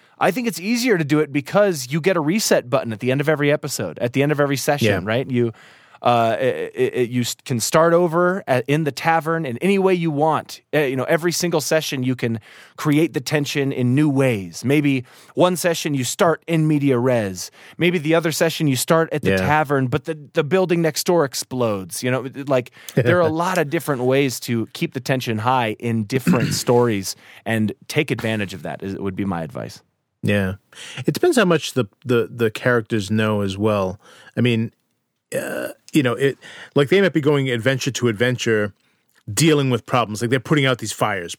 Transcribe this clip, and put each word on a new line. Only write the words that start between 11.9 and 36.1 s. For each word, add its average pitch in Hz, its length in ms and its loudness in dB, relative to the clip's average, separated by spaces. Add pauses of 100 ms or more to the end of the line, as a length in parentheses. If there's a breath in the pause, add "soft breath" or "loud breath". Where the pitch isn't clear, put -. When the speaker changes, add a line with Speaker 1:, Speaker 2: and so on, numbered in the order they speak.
Speaker 1:
you 127 120 0
can 117 240 -4 (360 loud breath)
create 151 380 2
the 151 80 -2
tension 143 500 -2
in 123 240 0
new 151 140 4
ways. 120 540 -2
Maybe 139 420 2 (300 loud breath)
one 180 200 4
session 165 380 -2
you 131 100 -2
start 160 440 0
in 160 200 2
media 143 320 2
res. 113 520 0 (260 loud breath)
Maybe 175 200 2
the 156 180 2
other 165 160 2
session 165 360 0
you 135 80 2
start 160 360 2
at 147 120 -4
the 95 80 2
Speaker 2:
Yeah. 95 60 2
Speaker 1:
tavern, 139 500 2
but 131 180 -2
the, 160 120 -6 (160)
the 160 100 0
building 175 380 2
next 156 240 -2
door 170 200 2
explodes. 110 760 -4
You 123 80 0
know, 127 140 -2
it, 131 240 -12
like, 127 220 0 (240 loud breath)
there 135 220 4
are 170 100 4
a - 20 2
Speaker 2:
<laughs> 160 160 -2
Speaker 1:
lot 185 120 0
of 156 120 0
different 143 340 -2
ways 131 380 2
to 113 320 -2
keep - 200 -6
the 135 60 -6
tension 127 400 -2
high 120 400 0
in 113 240 -2
different 127 500 0
<clears throat> - 120 -4
stories 120 500 2 (300 loud breath)
and 110 280 0 (140)
take - 240 0
advantage 110 420 -4
of 78 100 -14
that, 80 200 -10
is, 98 140 -6
would 95 180 -6
be 98 100 -4
my 90 180 -4
advice. 64 380 -12 (420)
Speaker 2:
Yeah. 98 320 0 (500 loud breath)
It 151 80 0
depends 349 240 2
how 214 80 4
much 165 280 0
the, 127 120 0 (180)
the, 117 260 0
the 117 220 -2
characters 113 600 0
know 107 300 0
as 98 160 -4
well. 101 420 0 (360 loud breath)
I 110 60 -2
mean, 117 320 0 (640)
uh, - 320 -6 (240)
you 151 100 4
know, 120 100 0